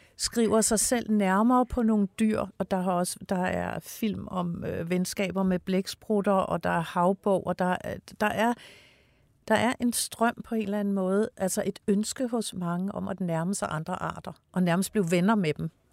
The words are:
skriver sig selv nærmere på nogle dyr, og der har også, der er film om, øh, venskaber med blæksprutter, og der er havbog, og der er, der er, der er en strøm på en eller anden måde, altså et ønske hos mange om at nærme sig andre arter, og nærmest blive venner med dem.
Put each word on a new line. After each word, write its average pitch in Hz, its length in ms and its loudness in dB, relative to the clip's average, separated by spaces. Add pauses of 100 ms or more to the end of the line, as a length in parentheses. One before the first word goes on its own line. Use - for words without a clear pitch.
(180)
skriver 220 440 2
sig 208 180 2
selv 233 320 0
nærmere 214 540 4
på 247 180 0
nogle 214 240 4 (120)
dyr, 214 260 2 (120)
og - 140 -4
der 190 100 0
har 185 100 0
også, 175 280 0 (100)
der 185 160 0
er 175 340 -2
film 202 480 -4
om, 175 380 -4
øh, 165 240 -4
venskaber 185 540 -2
med 185 160 2
blæksprutter, 196 720 0
og 180 320 2
der 175 60 0
er 175 120 2
havbog, 185 640 0
og 180 120 -2
der 180 220 0
er, 190 160 -8 (220)
der 208 80 2
er, 226 260 0 (920)
der 214 80 4
er 214 240 2
en 240 140 0
strøm - 500 -2
på - 120 -6
en 220 60 0
eller 202 180 -2
anden 202 140 0
måde, 196 440 2
altså 190 280 0
et - 220 -4
ønske 214 400 0
hos 226 260 -4
mange 180 420 -4
om 185 120 -6
at 190 120 -6
nærme 170 340 -2
sig - 180 -2
andre 160 320 -6
arter, - 280 -8 (200)
og 180 120 2
nærmest 175 280 2
blive 185 200 0
venner 185 240 4
med 165 180 0
dem. 160 180 -6 (220)